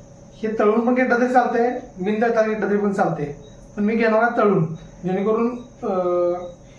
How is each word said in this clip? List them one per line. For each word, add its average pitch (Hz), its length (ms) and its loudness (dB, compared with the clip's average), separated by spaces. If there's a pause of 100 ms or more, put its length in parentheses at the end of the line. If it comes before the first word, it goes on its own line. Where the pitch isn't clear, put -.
(360)
हे 214 220 -4
तळून 226 280 4
पण 247 80 2
घेतलं 254 260 2
तरी 254 120 0
चालतंय, 247 480 2 (200)
बिन 214 220 0
तळता 233 200 2
घेतलं 214 260 -2
तरी 202 100 0
पण 202 140 0
चालतंय, 170 420 -2 (420)
पण 208 80 -2
मी 220 120 0
घेणार 226 260 2
आहे 233 140 0
तळून, 196 380 2 (300)
जेणेकरून, 220 580 -2
अं, 180 880 -2 (280)